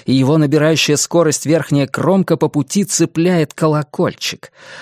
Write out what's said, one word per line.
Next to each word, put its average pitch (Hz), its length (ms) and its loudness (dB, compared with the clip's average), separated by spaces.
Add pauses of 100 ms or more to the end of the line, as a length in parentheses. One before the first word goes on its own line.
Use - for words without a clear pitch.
и - 80 0
его 131 240 4
набирающая 151 600 2
скорость 160 500 0
верхняя 143 400 0
кромка 170 500 0
по 151 120 0
пути 151 360 -2
цепляет 170 680 -2
колокольчик. - 1000 -4 (300)